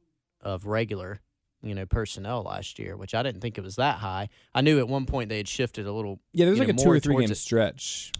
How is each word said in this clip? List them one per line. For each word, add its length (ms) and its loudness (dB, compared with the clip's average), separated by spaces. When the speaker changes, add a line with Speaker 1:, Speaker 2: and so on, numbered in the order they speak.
Speaker 1:
of 240 -6
regular, 560 -4
you 120 -8
know, 120 -6
personnel 560 -4
last 360 -10
year, 200 -10
which 160 -12
I 80 0
didn't 180 -6
think 160 -6
it 80 -10
was 120 -12
that 240 0
high. 280 -6
I 60 2
knew 180 6
at 100 2
one 180 -2
point 240 -4
they 80 -4
had 100 -6
shifted 380 -4
a 60 -4
little, 280 -6
Speaker 2:
Yeah, 100 8
there 60 6
was 80 4
Speaker 1:
you 80 4
Speaker 2:
like 100 4
Speaker 1:
know, 60 2
Speaker 2:
a 20 6
two 60 10
Speaker 1:
more 60 8
Speaker 2:
or 40 6
three 140 2
Speaker 1:
towards 140 4
Speaker 2:
game 40 0
Speaker 1:
it. 40 -2
Speaker 2:
stretch. 840 0